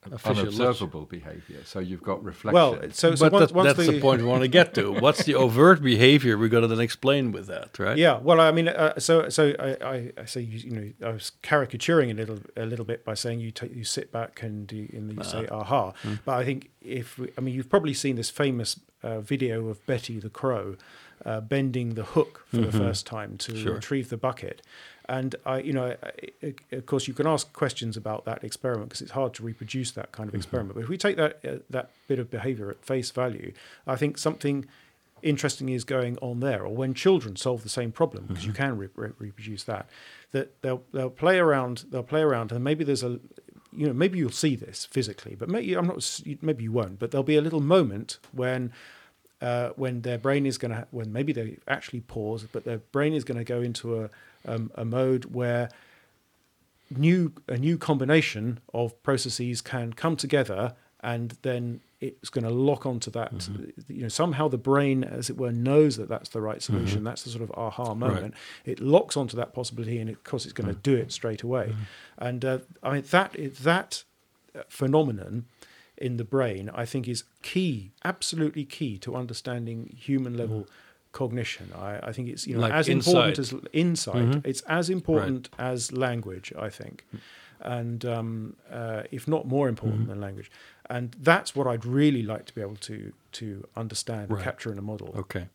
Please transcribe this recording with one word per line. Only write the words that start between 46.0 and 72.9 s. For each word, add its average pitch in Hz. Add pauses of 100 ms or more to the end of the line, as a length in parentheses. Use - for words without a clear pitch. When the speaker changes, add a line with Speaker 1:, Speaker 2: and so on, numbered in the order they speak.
Speaker 3:
maybe 147
you 110
won't. 98
But 117
there'll 139 (100)
be -
a 147
little 160
moment 139 (140)
when, 127 (720)
uh, 120
when 127
their 120
brain 135
is 127
gonna, 117
when 110
maybe 143
they 113 (100)
actually 131
pause, 110
but 113
their 117
brain 143
is 143
gonna 117
go 120
into 120 (180)
a, 104 (360)
um, 113
a 113
mode 127 (100)
where 120 (1300)
new, 165 (160)
a 127
new 160
combination 131 (120)
of 117
processes 123
can 120
come 160
together, 123 (260)
and 117
then 120 (200)
it's -
gonna 113
lock 131
onto 120
that. 117
Speaker 1:
Mm-hmm. 95 (280)
Speaker 3:
You -
know, 117
somehow 151
the 127
brain, 135
as 123
it -
were, 123
knows 135
that 107
that's -
the 113
right 107
solution. 95
Speaker 1:
Mm-hmm. 107
Speaker 3:
That's -
the 123
sort 117
of 113
aha 113
Speaker 1:
Right. 107
Speaker 3:
moment. 104 (300)
It -
locks 143
onto 117
that -
possibility, 117
and 110
of -
course, 120
it's -
gonna 104
Speaker 1:
Mm. -
Speaker 3:
do 139
it 117
straight 110
away. 117
Speaker 1:
Mm. 107 (420)
Speaker 3:
And, 123
uh, 131 (240)
I 135